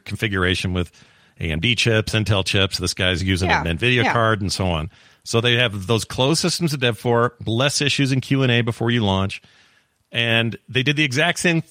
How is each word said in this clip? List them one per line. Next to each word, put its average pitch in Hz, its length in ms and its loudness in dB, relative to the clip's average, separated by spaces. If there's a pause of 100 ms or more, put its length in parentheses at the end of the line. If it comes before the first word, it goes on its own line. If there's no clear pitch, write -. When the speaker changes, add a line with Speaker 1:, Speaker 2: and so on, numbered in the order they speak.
Speaker 1:
configuration 95 680 -2
with 90 180 -2 (500)
A 82 120 -4
M 80 80 -2
D 117 140 2
chips, 110 400 0
Intel 104 300 0
chips, 98 340 0
this 87 160 -4
guy's 92 280 0
using 92 280 0
Speaker 2:
Yeah. 85 140 0
Speaker 1:
an 82 140 -2
NVIDIA 120 260 2
Speaker 2:
Yeah. 180 80 0
Speaker 1:
card 110 280 2
and 95 120 -4
so 95 160 -2
on. 80 220 -2 (340)
So 117 180 0
they 120 140 2
have 104 300 -2
those 110 180 0
closed 143 360 0
systems 170 320 -2
to 151 60 -2
dev 120 200 0
for, 120 360 0 (100)
less 117 380 0
issues 139 300 0
in 131 100 2
Q 135 200 0
and 127 80 4
A 120 120 4
before 117 280 -2
you 117 140 2
launch. 95 360 0 (680)
And 117 460 0 (120)
they 131 140 -2
did 143 140 0
the 156 80 2
exact 151 340 -2
same, 165 320 0